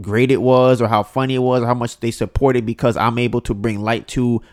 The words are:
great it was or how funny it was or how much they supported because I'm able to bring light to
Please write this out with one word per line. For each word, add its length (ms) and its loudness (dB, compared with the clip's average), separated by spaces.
great 300 0
it 120 2
was 400 4
or 60 0
how 140 0
funny 320 -4
it 60 0
was 220 0
or 40 -2
how 80 2
much 260 -8
they 100 -4
supported 560 0
because 300 0
I'm 220 0
able 240 0
to 120 -4
bring 260 -4
light 280 -4
to 340 0